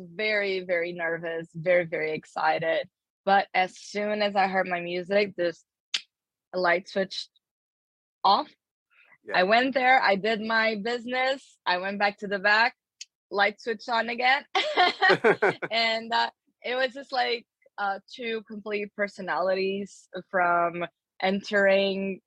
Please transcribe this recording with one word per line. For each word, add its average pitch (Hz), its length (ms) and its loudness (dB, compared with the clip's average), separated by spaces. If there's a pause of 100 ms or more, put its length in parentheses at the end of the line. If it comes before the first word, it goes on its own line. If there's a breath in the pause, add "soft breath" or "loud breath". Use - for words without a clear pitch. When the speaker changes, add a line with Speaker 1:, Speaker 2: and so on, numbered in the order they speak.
(160)
Speaker 1:
very, 202 460 0
very 175 320 -2
nervous, 165 600 -4
very, 175 320 2
very 156 280 -4
excited. 160 760 -2 (340)
But 196 300 4
as 185 240 0
soon 208 440 -4
as 202 140 0
I 196 120 4
heard 190 200 0
my 175 140 -4
music, 180 560 0
this 170 260 -4 (920)
light 180 360 0
switched - 400 -6 (920)
off. 196 280 2 (760 soft breath)
Speaker 2:
Yeah. - 140 -2
Speaker 1:
I 185 40 4
went 233 300 2
there, 262 280 4
I 196 140 4
did 208 260 -2
my 220 420 0
business, 247 840 -4
I 180 120 0
went 196 220 -6
back 202 200 0
to 208 80 -10
the 196 120 -4
back, 214 360 2 (560)
light 202 300 0
switched 226 260 -8
on 226 220 -2
again. 247 340 0 (100)
<laughs> - 0 - (560)
Speaker 2:
<laughs> 214 640 2
Speaker 1:
And, 226 400 0
uh, 233 180 0 (320)
it 233 140 -4
was 254 180 -2
just 269 200 -14
like, 240 320 -2 (320)
uh, 196 220 -2 (140)
two 226 320 -6
complete 208 480 -8
personalities 190 1160 -4 (200)
from 175 560 0 (360)
entering, 196 1040 2